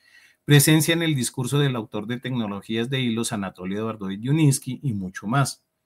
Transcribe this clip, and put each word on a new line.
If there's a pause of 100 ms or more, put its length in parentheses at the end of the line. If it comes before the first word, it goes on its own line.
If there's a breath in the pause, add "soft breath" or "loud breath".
(440 soft breath)
Presencia
en
el
discurso
del
autor
de
tecnologías
de
hilos,
Anatoly
Eduardo
de
Yuniski,
y
mucho
más. (240)